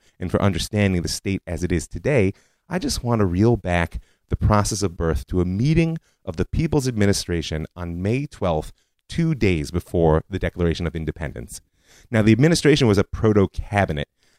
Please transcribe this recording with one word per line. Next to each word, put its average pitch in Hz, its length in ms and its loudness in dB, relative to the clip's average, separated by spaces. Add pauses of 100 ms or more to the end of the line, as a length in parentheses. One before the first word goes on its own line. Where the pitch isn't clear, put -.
(200)
and 92 120 -8
for 104 100 0
understanding 98 600 0
the 78 80 -4
state - 360 -4
as 87 180 -6
it 87 80 -2
is 85 160 -2
today, 101 460 0 (360)
I - 100 -4
just - 240 -6
want 120 160 0
to 104 60 2
reel 104 320 4
back 87 420 -2 (300)
the - 80 -2
process 104 440 2
of 90 140 -2
birth 82 320 -2
to 90 140 0
a 87 40 0
meeting 160 520 0 (260)
of 82 140 -10
the 90 80 -2
People's 151 420 -2
Administration 95 880 -2
on 85 260 -8
May 123 260 -2
twelfth, 82 440 -4 (380)
two 165 260 0
days 90 360 0
before 82 580 2
the 95 100 -6
Declaration 85 480 -2
of 78 80 -8
Independence. 76 640 -10 (520)
Now, 110 100 2
the 110 120 6
administration 139 540 4
was 101 100 4
a 101 80 4
proto-cabinet 98 1040 0 (300)